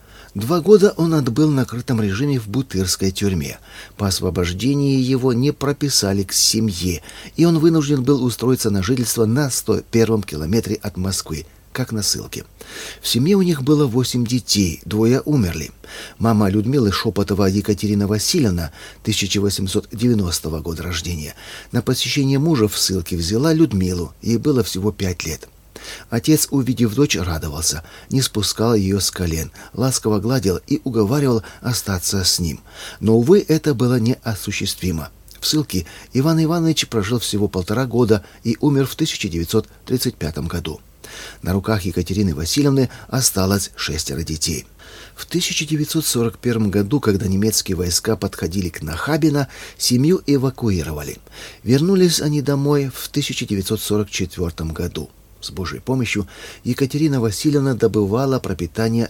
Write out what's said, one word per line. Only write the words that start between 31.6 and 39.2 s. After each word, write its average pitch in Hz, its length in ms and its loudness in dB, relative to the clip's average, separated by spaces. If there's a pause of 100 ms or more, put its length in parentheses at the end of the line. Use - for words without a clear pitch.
с - 160 0
ним. 82 200 -4 (400)
Но, 110 180 4
увы, 147 300 6
это 156 260 2
было 123 260 2
неосуществимо. 98 1080 -4 (300)
В - 80 -6
ссылке 131 400 -2 (260)
Иван 160 300 4
Иванович 160 440 0
прожил 113 300 0
всего 104 300 -2
полтора 107 400 -2
года 110 360 4 (200)
и 117 160 -2
умер 139 260 2
в 131 100 -8
тысяча - 320 -4